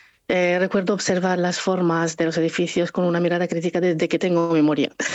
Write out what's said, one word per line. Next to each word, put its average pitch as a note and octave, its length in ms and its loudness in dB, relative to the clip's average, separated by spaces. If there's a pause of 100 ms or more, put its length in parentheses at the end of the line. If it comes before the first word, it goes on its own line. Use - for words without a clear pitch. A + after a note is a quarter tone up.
(260)
Eh, F3+ 320 2
recuerdo F#3+ 360 0
observar F#3 440 0
las F3+ 220 -2
formas E3+ 560 0
de E3+ 80 0
los E3 140 -2
edificios E3+ 540 -2
con F3+ 120 0
una E3+ 160 0
mirada F3 260 0
crítica E3+ 320 -4
desde E3+ 300 0
que E3 100 0
tengo E3+ 360 0
memoria. D3+ 360 2 (240)